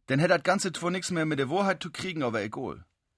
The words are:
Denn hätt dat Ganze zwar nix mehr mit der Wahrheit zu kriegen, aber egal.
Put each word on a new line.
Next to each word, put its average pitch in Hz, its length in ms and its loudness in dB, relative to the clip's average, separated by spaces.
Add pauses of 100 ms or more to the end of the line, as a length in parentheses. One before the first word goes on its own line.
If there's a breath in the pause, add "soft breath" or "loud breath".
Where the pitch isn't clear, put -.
Denn 135 100 4
hätt 170 120 4
dat 170 120 6
Ganze 185 300 2
zwar 170 160 -2
nix 180 220 -4
mehr 160 160 0
mit 151 100 0
der 131 140 0
Wahrheit 190 320 0
zu 165 80 -10
kriegen, 160 320 -6
aber 113 180 0
egal. 104 440 -8 (320)